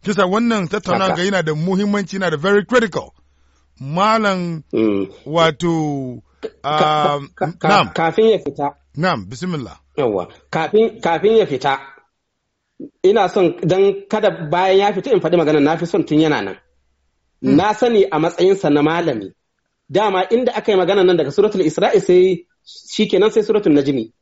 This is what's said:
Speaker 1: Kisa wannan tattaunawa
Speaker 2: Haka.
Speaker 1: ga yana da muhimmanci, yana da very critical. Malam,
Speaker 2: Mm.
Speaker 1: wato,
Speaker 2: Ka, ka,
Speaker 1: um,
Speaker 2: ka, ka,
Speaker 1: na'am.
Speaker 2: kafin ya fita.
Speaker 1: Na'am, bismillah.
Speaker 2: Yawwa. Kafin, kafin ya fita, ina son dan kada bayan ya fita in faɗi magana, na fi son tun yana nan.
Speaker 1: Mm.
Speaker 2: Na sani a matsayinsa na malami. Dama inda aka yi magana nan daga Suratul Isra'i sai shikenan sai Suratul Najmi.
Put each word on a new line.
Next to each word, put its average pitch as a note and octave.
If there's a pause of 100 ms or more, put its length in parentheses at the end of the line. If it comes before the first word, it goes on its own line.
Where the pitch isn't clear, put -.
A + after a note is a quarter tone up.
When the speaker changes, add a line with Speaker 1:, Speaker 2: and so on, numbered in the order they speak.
Speaker 1:
Kisa G3
wannan G#3+
tattaunawa F#3+
Speaker 2:
Haka. D#3+
Speaker 1:
ga F3
yana F#3+
da D#3
muhimmanci, F#3+
yana F#3
da D#3
very G3
critical. G#3 (680)
Malam, F3+ (100)
Speaker 2:
Mm. G#2 (180)
Speaker 1:
wato, D3+ (400)
Speaker 2:
Ka, D3+
ka, D3+
Speaker 1:
um, C#3
Speaker 2:
ka, D3+
ka, -
Speaker 1:
na'am. G3+
Speaker 2:
kafin E3+
ya G3+
fita. C#3+ (200)
Speaker 1:
Na'am, D3
bismillah. C#3 (200)
Speaker 2:
Yawwa. G#2 (240)
Kafin, G#3
kafin F3+
ya G3+
fita, C#3 (1200)
ina G3
son F3+
dan F#3+
kada G#3+ (200)
bayan F#3+
ya G3+
fita A3
in G3
faɗi E3
magana, D#3
na D3+
fi E3+
son E3+
tun D3+
yana D3+
nan. G2 (840)
Speaker 1:
Mm. C3+
Speaker 2:
Na G#3
sani A3+
a D#3
matsayinsa F3+
na D3
malami. D3+ (560)
Dama F#3+
inda A#3+
aka G#3+
yi G3
magana F#3
nan F#3
daga C#3+
Suratul G3+
Isra'i E3+
sai F3+ (480)
shikenan G#3+
sai A3
Suratul G#3
Najmi. C3+